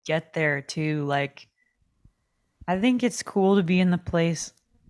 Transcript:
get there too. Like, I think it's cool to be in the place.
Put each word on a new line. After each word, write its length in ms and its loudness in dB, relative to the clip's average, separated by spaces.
get 280 -4
there 300 0
too. 420 -4
Like, 440 -4
I 120 0
think 240 2
it's 200 -2
cool 340 2
to 60 4
be 160 2
in 120 4
the 80 2
place. 540 -2